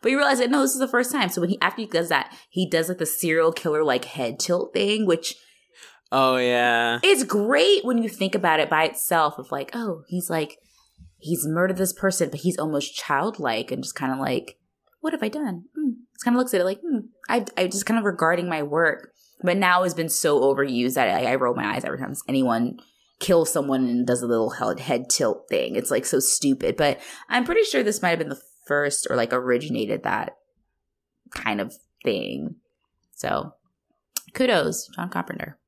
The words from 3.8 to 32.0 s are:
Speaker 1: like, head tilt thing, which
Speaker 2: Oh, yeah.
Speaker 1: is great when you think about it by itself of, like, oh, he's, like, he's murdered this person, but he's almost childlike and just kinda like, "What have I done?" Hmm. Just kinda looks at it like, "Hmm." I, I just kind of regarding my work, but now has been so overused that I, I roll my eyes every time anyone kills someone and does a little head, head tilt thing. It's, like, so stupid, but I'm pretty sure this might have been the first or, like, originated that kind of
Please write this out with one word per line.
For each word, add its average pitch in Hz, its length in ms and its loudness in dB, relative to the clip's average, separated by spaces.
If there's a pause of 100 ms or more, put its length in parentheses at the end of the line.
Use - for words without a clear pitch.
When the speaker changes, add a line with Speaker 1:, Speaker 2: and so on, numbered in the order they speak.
Speaker 1:
like, 127 220 0
head 123 340 -6
tilt - 340 -2
thing, 208 320 0
which 165 300 0 (760)
Speaker 2:
Oh, 131 260 4
yeah. 120 680 2
Speaker 1:
is 339 200 4
great 285 640 4
when 240 160 2
you 220 80 -2
think 190 260 -2
about 170 240 4
it 151 100 2
by 160 160 4
itself 156 520 0
of, 135 140 -12
like, 139 220 -6
oh, 196 340 -6
he's, 175 220 -6
like, 156 280 -4 (640)
he's 160 280 -4
murdered 180 300 0
this 185 160 -2
person, 185 360 0
but 156 120 -8
he's 180 180 0
almost 147 360 -4
childlike 143 760 -2
and 127 120 -6
just - 140 -10
kinda 131 200 -4
like, 135 400 -4 (440)
"What 311 120 -4
have 302 100 -4
I 220 60 -2
done?" 214 360 -6 (120)
Hmm. 302 120 -2 (240)
Just - 100 -18
kinda 240 160 4
looks 247 140 0
at 180 80 4
it 175 40 2
like, 196 160 -2
"Hmm." 294 180 -2 (300)
I, 233 160 0 (120)
I 185 100 2
just 202 180 -4
kind 226 140 2
of 208 60 -2
regarding 175 420 0
my 160 160 -2
work, 151 480 0 (320)
but 175 140 2
now 180 260 4
has 175 100 0
been 160 160 -2
so 147 320 2
overused 131 540 2
that 127 140 2
I, 117 220 2
I 131 40 2
roll 123 200 0
my - 200 -2
eyes - 100 -4
every - 140 -6
time - 140 -8 (140)
anyone 120 520 0 (400)
kills 170 320 4
someone 135 340 0
and 123 220 2
does 123 140 2
a 120 60 -4
little 113 240 2
head, - 280 -2
head 127 300 -4
tilt - 400 0
thing. 71 260 -2
It's, - 160 -2
like, 123 140 0
so 135 140 0
stupid, - 580 0
but 147 220 0 (300)
I'm 247 160 0
pretty 415 180 2
sure 277 200 0
this 208 180 -2
might 180 80 0
have 165 100 0
been 151 100 -4
the 143 120 -10 (260)
first 143 420 0
or, - 60 0
like, 117 180 0
originated 120 680 -2
that - 340 -4 (960)
kind - 260 -4
of - 140 -6 (300)